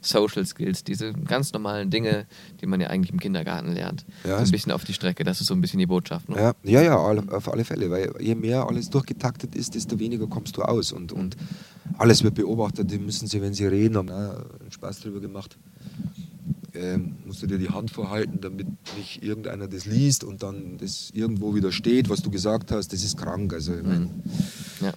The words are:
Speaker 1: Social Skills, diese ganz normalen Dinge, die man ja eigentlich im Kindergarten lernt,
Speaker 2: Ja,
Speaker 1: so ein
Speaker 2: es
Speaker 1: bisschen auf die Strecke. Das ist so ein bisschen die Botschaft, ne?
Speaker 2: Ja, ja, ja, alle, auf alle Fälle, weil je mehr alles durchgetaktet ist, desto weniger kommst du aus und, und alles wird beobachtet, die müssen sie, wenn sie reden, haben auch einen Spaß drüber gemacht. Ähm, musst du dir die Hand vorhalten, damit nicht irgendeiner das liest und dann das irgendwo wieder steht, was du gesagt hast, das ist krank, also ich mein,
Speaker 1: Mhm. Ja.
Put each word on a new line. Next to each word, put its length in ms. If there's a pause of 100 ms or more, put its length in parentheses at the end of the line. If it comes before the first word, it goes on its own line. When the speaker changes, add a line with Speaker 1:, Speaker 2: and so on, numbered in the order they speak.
Speaker 1:
Social 460
Skills, 360
diese 300
ganz 400
normalen 380
Dinge, 340 (380)
die 40
man 140
ja 80
eigentlich 240
im 80
Kindergarten 540
lernt, 320 (180)
Speaker 2:
Ja, 60
Speaker 1:
so 80
ein 60
Speaker 2:
es 60
Speaker 1:
bisschen 220
auf 120
die 100
Strecke. 280
Das 200
ist 60
so 40
ein 80
bisschen 180
die 60
Botschaft, 460
ne? 80
Speaker 2:
Ja, 160 (100)
ja, 160
ja, 180
alle, 240 (100)
auf 200
alle 140
Fälle, 240
weil 280
je 160
mehr 320
alles 220
durchgetaktet 680
ist, 200
desto 240
weniger 280
kommst 300
du 60
aus 280
und, 220
und 240 (640)
alles 260
wird 120
beobachtet, 540
die 80
müssen 300
sie, 140
wenn 100
sie 140
reden, 320
haben 100
auch 300 (240)
einen 100
Spaß 280
drüber 200
gemacht. 380 (1120)
Ähm, 440 (100)
musst 160
du 40
dir 120
die 100
Hand 220
vorhalten, 500
damit 280 (280)
nicht 260
irgendeiner 460
das 160
liest 400
und 180
dann 360
das 340
irgendwo 420
wieder 180
steht, 360
was 140
du 80
gesagt 420
hast, 220
das 100
ist 140
krank, 340
also 220
ich 80
mein, 220
Speaker 1:
Mhm. 60 (680)
Ja. 160